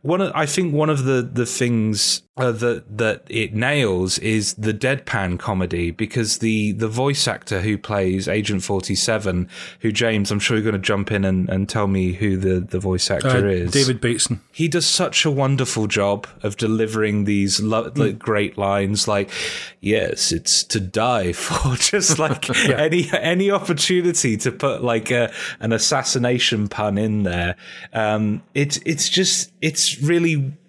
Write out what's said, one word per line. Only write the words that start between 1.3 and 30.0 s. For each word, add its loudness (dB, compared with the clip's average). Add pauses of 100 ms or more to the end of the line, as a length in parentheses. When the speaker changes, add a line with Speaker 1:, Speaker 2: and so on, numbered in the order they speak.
Speaker 1:
the 0
things, 0 (140)
uh, 0
that, -2
that 0
it -2
nails 2
is 0
the -2
deadpan -2
comedy, -2
because -2
the, 0
the -2
voice 0
actor -4
who 0
plays 0
Agent 0
forty-seven, -2 (320)
who, -2
James, 0
I'm 0
sure 0
you're 0
gonna 0
jump 0
in 2
and, 2
and 0
tell 0
me 2
who 0
the, 2
the -4
voice 0
actor 2
Speaker 2:
Uh, 2
Speaker 1:
is. 0
Speaker 2:
David 2
Bateson. 0 (120)
Speaker 1:
He -2
does 0
such 2
a 4
wonderful 2
job 0 (160)
of -4
delivering 0
these 2
lo-, 0
Speaker 2:
Mm. -6
Speaker 1:
like, 2
great -2
lines 2
like, 0 (500)
"Yes, 0
it's 0
to -2
die 0
for." -2
<laughs> -
Just, 2
like, -2
Speaker 2:
<laughs> 2
Yeah. 2
Speaker 1:
any, 2
any 2
opportunity 0
to -2
put, -2
like, 0
a, 0 (280)
an 0
assassination 0
pun -2
in 0
there. -2 (360)
Um, 0 (120)
it's, 0
it's -2
just, 0
it's 0